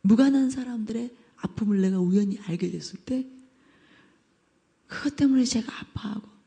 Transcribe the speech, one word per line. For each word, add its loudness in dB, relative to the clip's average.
무관한 4
사람들의 -6
아픔을 -2
내가 2
우연히 2
알게 -4
됐을 -12
때 -4
그것 -6
때문에 4
제가 -4
아파하고 -10